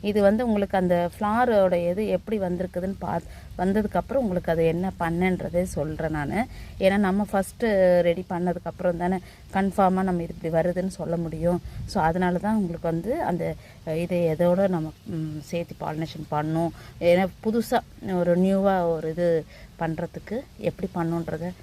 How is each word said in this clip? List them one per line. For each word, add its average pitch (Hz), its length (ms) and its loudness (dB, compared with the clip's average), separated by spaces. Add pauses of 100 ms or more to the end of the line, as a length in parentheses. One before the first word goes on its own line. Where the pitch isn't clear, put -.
இது 208 200 0
வந்து 214 260 6
உங்களுக்கு 202 300 2
அந்த 175 360 2
ஃப்ளாரோட 208 760 2
இது 202 180 -2
எப்படி 190 320 -2
வந்திருக்குதுன்னு 180 640 -4
பாத்-, 175 300 -4 (260)
வந்ததுக்கப்புறம் 202 680 0
உங்களுக்கு 175 280 -2
அது 165 140 2
என்ன 175 340 0
பண்ணேன்றதே 175 640 0
சொல்றேன் 156 540 -4
நானு. 147 200 -4 (420)
ஏன்னா, 190 180 4
நம்ம 202 340 2
ஃபஸ்ட்டு 214 400 0 (280)
ரெடி 175 300 2
பண்ணதுக்கப்புறம் 175 760 -2
தானே 185 140 0 (360)
கன்ஃபார்மா 190 500 2
நம்ம 180 200 0
இது 165 120 -8
இப்படி 160 200 -6
வருதுன்னு 180 440 0
சொல்ல 165 180 -2
முடியும். 165 420 -2 (280)
So, 196 140 0
அதனால 180 360 2
தான் 208 180 0
உங்களுக்கு 170 320 -2
வந்து 196 360 -2
அந்த, 165 320 -2 (320)
அ, 160 100 -2
இதை 175 300 -2
எதோட 175 400 4
நம்ம, 160 260 -2 (140)
ம், 156 360 -6
சேர்த்து 170 360 -6
பாலினேஷன் 156 520 -6
பண்ணோம். 160 400 0 (300)
ஏன்னா, 175 260 4 (160)
புதுசா 220 380 0 (320)
ஒரு 175 240 4
நியூவா 190 400 4 (100)
ஒரு 160 220 -2
இது 170 180 0 (520)
பண்றதுக்கு 165 600 -4 (180)
எப்படி 180 380 -4
பண்ணணுன்றத 165 560 -2 (100)